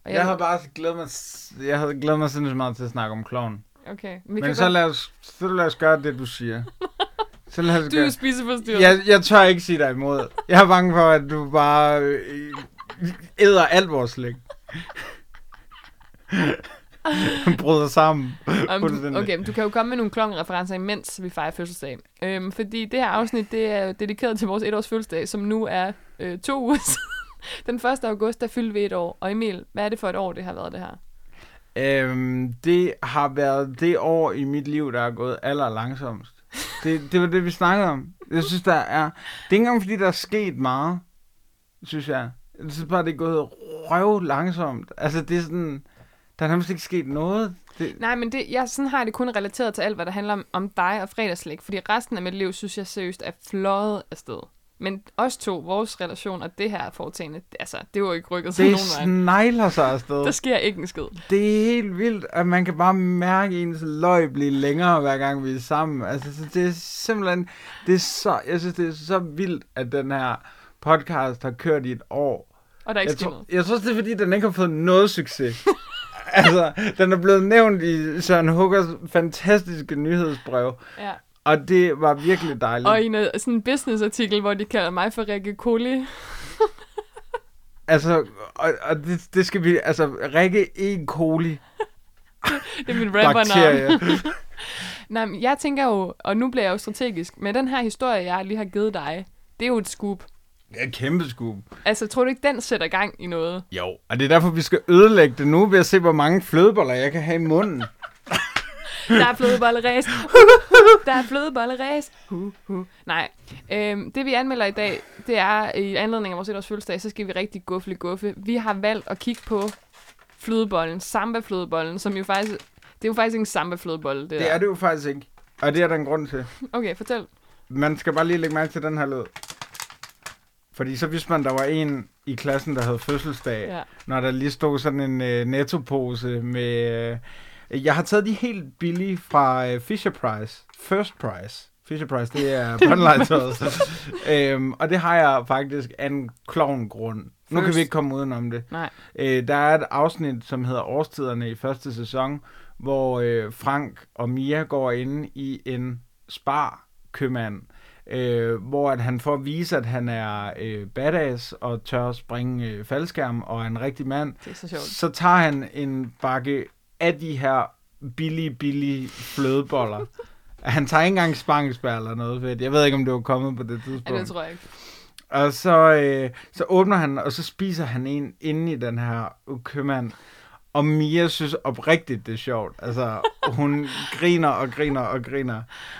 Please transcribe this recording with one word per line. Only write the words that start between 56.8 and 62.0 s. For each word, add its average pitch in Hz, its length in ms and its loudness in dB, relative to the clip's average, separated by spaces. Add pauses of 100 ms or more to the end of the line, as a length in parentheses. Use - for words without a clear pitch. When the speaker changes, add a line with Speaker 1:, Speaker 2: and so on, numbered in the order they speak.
Speaker 2:
foretagende, 160 460 -12 (120)
det, - 80 -16
altså, - 180 -12 (160)
det 196 80 -2
var 196 60 0
jo 180 60 -2
ikke 170 180 -8
rykket 180 240 -4
sig 190 100 6
Speaker 1:
Det 196 60 8
Speaker 2:
nogen 190 160 2 (100)
vej. 185 260 2
Speaker 1:
snegler 214 460 4
sig 147 220 2
afsted. 135 240 -4
Speaker 2:
Der 143 160 0
sker 240 260 0
ikke 190 220 -2
en 170 80 -8
skid. 160 160 -10 (260)
Speaker 1:
Det 208 320 4
er 214 40 4
helt 226 320 0
vildt, 214 320 -2